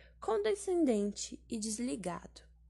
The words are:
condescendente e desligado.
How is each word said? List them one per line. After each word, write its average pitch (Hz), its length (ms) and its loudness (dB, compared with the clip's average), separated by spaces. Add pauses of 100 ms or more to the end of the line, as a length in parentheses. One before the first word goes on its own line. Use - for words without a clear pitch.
(200)
condescendente 349 1300 2
e 233 100 -4
desligado. 214 840 -6 (280)